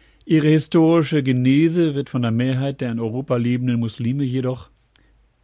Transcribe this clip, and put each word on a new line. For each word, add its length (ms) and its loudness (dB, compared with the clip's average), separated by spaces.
Ihre 240 2
historische 760 2
Genese 720 2
wird 140 -6
von 120 -4
der 80 0
Mehrheit 500 -2
der 120 -4
in 80 -6
Europa 360 -4
lebenden 440 0
Muslime 420 -4
jedoch 480 -4